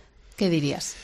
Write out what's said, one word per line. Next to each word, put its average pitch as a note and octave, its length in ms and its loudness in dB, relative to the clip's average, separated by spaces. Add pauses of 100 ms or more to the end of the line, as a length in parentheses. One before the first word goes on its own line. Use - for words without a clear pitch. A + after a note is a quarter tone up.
(380)
¿qué G3 140 2
dirías? D3 520 0